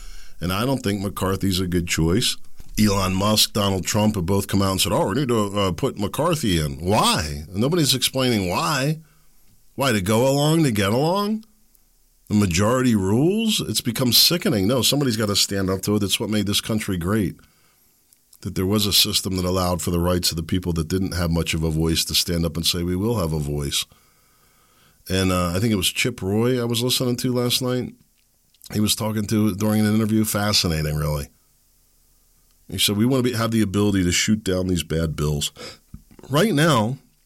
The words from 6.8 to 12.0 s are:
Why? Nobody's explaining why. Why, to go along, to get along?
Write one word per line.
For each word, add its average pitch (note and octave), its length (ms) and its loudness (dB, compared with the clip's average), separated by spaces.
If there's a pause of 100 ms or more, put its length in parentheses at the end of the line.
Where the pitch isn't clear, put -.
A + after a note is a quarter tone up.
Why? G2 600 0 (100)
Nobody's C#3 400 2
explaining A#2+ 560 0
why. D3+ 520 0 (760)
Why, C3+ 160 0
to G#2 100 2
go A2 260 2
along, D3+ 360 4
to C3+ 80 4
get G2+ 200 2
along? G3+ 540 0 (800)